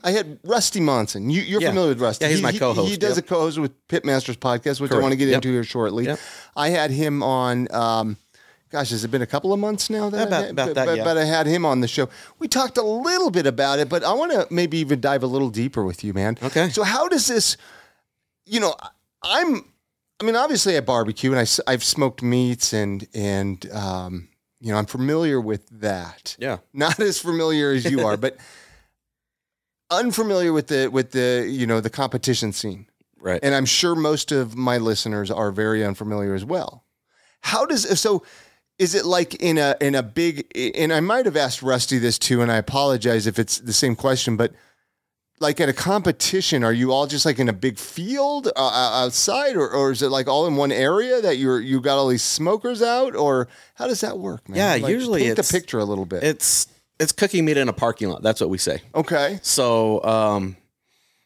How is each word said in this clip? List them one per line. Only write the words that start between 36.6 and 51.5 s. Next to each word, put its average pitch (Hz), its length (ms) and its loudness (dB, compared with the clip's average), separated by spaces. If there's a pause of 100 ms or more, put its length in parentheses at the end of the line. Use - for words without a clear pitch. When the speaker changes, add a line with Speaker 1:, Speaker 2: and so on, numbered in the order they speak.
Speaker 1:
How 247 240 0
does, 226 340 0
so 208 240 0 (540)
is 180 180 2
it 190 100 0
like 175 300 0
in 165 220 0
a, 143 240 2
in 139 140 2
a 131 80 0
big, 147 420 -2 (300)
and 156 180 0
I 156 60 2
might 220 260 0
have 156 120 0
asked 135 240 -2
Rusty 131 360 0
this 117 220 0
too, 120 220 2
and 117 100 2
I 113 60 4
apologize 117 720 0
if 107 120 -2
it's - 200 0
the 120 140 -8
same 123 220 2
question, 127 420 0
but 117 160 0 (840)
like 147 200 0
at 151 100 4
a 131 40 2
competition, 180 880 0
are 113 100 4
you 123 180 2
all 139 160 2
just 139 180 0
like 135 140 0
in 127 100 2
a 110 40 0
big 101 240 -2
field, 277 680 -4
uh, - 100 -2
o-, 127 480 2
outside, 240 500 0
or, 143 140 0
or 135 220 2
is 120 100 -2
it 139 80 2
like 131 180 0
all 147 200 2
in 156 80 0
one 139 160 2
area 196 500 2
that 170 160 2
you're, 131 220 2